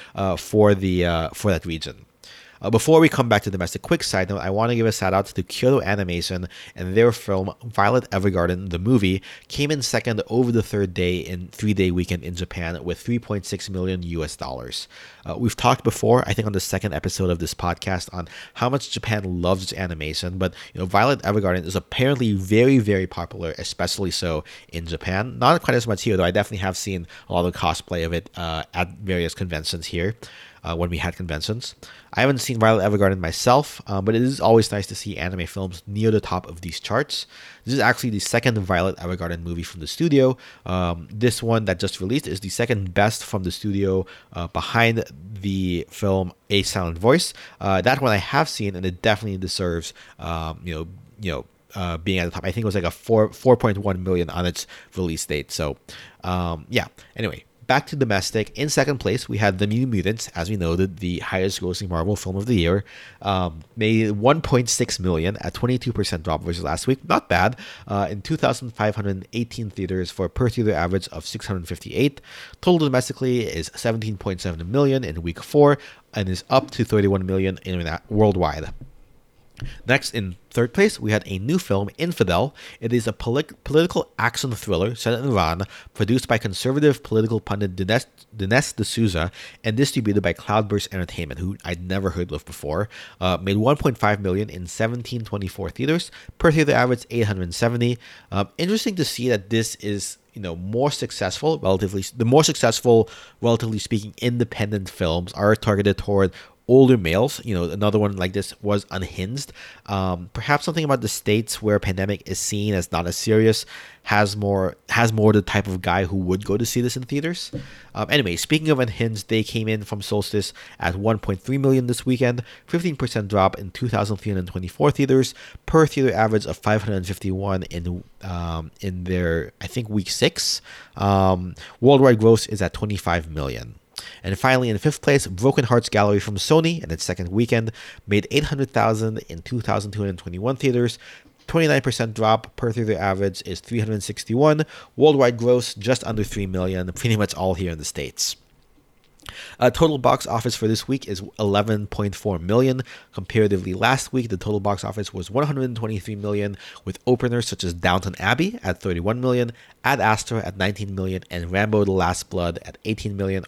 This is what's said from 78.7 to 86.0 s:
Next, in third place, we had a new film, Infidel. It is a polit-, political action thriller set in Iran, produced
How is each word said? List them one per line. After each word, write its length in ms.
Next, 260
in 220
third 240
place, 240
we 140
had 140
a 120
new 220
film, 360
Infidel. 600
It 120
is 140
a 60
polit-, 500
political 560
action 320
thriller 460
set 200
in 100
Iran, 360
produced 320